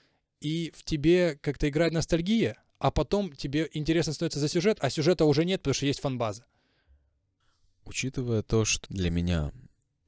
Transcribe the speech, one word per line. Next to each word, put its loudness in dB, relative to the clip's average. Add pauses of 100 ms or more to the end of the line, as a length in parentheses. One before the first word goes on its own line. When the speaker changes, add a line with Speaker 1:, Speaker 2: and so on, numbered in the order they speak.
(400)
Speaker 1:
и -4
в -20
тебе 2
как-то -2
играет 0
ностальгия, 0 (220)
а 0
потом -2
тебе -4
интересно 0
становится -4
за 0
сюжет, 0
а 0
сюжета 2
уже 4
нет, -2
потому -2
что -2
есть -2
фанбаза. -4 (1400)
Speaker 2:
Учитывая -4
то, 2
что -2
для 0
меня 0 (560)